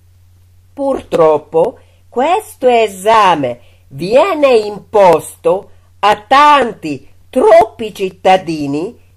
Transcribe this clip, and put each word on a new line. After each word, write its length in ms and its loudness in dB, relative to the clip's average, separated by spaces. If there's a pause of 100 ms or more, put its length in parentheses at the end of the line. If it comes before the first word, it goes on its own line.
(720)
Purtroppo 1040 -2 (280)
questo 600 -4
esame 920 0 (300)
viene 680 0
imposto 1160 -2 (280)
a 260 -2
tanti, 840 0 (220)
troppi 640 0
cittadini 1040 -4 (200)